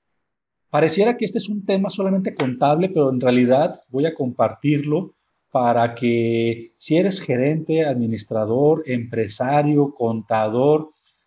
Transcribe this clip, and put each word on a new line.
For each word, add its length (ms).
Pareciera 460
que 80
este 140
es 100
un 160
tema 260
solamente 440
contable, 540
pero 220
en 100
realidad 680
voy 180
a 80
compartirlo 1000
para 420
que 840
si 200
eres 240
gerente, 680
administrador, 1000
empresario, 1080
contador, 960